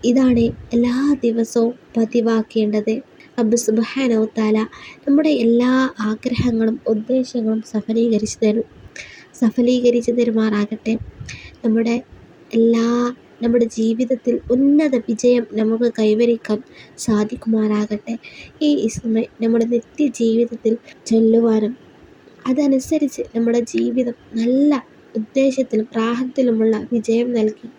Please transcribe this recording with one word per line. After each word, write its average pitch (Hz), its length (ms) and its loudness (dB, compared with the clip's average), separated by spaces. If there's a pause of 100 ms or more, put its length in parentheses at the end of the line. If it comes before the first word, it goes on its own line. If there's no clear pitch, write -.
ഇതാണ് 247 420 2 (260)
എല്ലാ 247 240 0 (260)
ദിവസവും 233 520 0 (180)
പതിവാക്കേണ്ടത്. 220 1000 0 (400)
റബ്ബ് 233 240 0
സുബ്ഹാനഹു 226 640 0
വ 220 100 -2
തആല 220 260 0 (420)
നമ്മുടെ 294 400 2
എല്ലാ 233 320 2 (320)
ആഗ്രഹങ്ങളും 226 760 -2 (100)
ഉദ്ദേശങ്ങളും 220 760 -2
സഫലീകരിച്ച് 220 760 -2
തരും, 214 240 0 (680)
സഫലീകരിച്ച് 240 760 2
തരുമാറാകട്ടെ. 220 840 0 (640)
നമ്മുടെ 226 380 0 (560)
എല്ലാ, 226 340 4 (540)
നമ്മുടെ 233 300 2
ജീവിതത്തിൽ 233 680 -2 (140)
ഉന്നത 277 480 2
വിജയം 240 460 0 (100)
നമുക്ക് 220 400 0
കൈവരിക്കാൻ 220 640 0 (400)
സാധിക്കുമാറാകട്ടെ. 214 1160 -2 (460)
ഈ 302 80 2 (140)
ഇസ്മ 220 300 -4 (260)
നമ്മുടെ 226 280 2
നിത്യജീവിതത്തിൽ 233 1080 0 (320)
ചൊല്ലുവാനും 226 680 4 (720)
അതനുസരിച്ച് 269 800 0
നമ്മുടെ 233 400 0
ജീവിതം 240 480 -2 (180)
നല്ല 254 380 2 (440)
ഉദ്ദേശത്തിലും 254 800 0
റാഹത്തിലുമുള്ള 233 840 0 (120)
വിജയം 233 460 0
നൽകി 220 340 -2 (120)